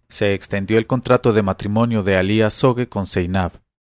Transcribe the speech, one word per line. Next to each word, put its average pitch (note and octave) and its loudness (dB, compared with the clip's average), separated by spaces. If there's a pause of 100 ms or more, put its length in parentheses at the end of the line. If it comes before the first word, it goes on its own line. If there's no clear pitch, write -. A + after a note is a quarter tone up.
se G2+ -2
extendió G2+ -2
el A2+ 0
contrato B2 0
de G#2+ 4
matrimonio G#2 -2
de F#2+ 2
Ali G2+ 2
Azogue A#2+ 0
con G2 -6
Zeinab, F2+ -2 (220)